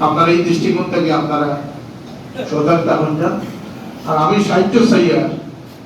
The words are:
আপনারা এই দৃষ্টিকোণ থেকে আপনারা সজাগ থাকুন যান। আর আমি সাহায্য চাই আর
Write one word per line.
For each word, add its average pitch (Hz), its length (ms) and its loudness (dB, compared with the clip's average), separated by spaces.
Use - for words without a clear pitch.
আপনারা 170 240 2
এই 175 140 4
দৃষ্টিকোণ 170 400 0
থেকে 160 180 0
আপনারা 147 440 -2
সজাগ 165 360 2
থাকুন 156 300 0
যান। 175 240 -2
আর 156 100 0
আমি 170 280 4
সাহায্য 208 420 4
চাই 175 260 4
আর 156 160 0